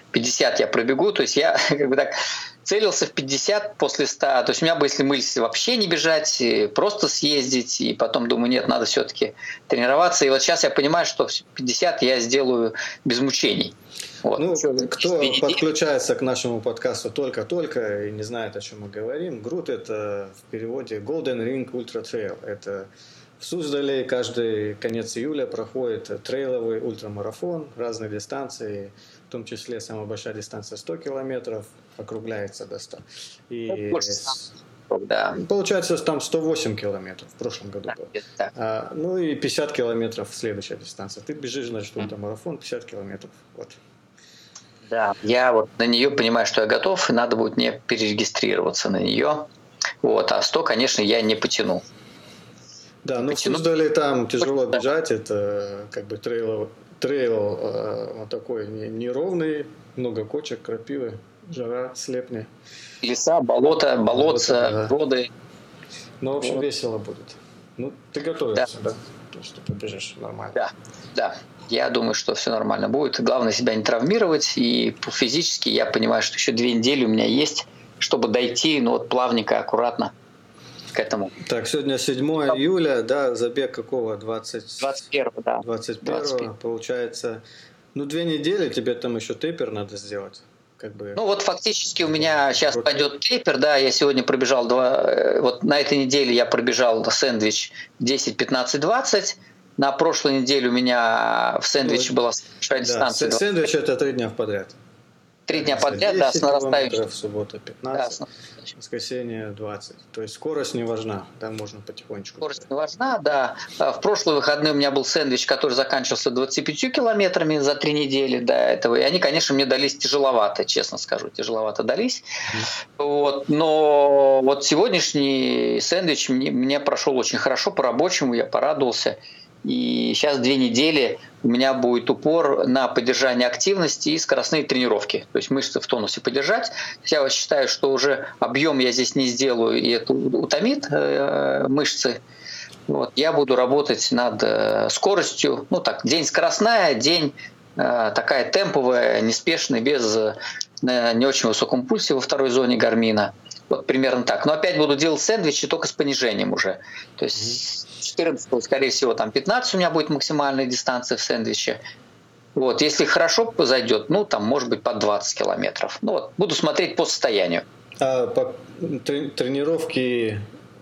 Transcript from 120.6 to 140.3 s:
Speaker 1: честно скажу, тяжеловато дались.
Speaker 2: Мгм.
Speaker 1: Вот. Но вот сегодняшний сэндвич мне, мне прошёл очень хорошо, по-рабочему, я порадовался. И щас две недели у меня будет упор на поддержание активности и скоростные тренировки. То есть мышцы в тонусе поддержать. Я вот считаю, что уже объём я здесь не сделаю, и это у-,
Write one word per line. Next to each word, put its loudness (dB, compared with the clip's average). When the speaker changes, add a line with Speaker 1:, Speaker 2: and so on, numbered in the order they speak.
Speaker 1:
честно -2
скажу, -6
тяжеловато -4
дались. -2
Speaker 2:
Мгм. -4
Speaker 1:
Вот. 0
Но 6
вот 4
сегодняшний 2
сэндвич 0
мне, 2
мне 2
прошёл 0
очень 0
хорошо, 0
по-рабочему, 2
я 2
порадовался. 0
И 0
щас 2
две 2
недели 2
у 2
меня 4
будет 2
упор 2
на 4
поддержание 2
активности 0
и 2
скоростные 0
тренировки. 0
То 0
есть -4
мышцы -2
в -8
тонусе -2
поддержать. 0
Я 4
вот 2
считаю, 2
что 0
уже 2
объём 2
я 4
здесь 0
не 2
сделаю, 2
и 2
это 2
у-, 0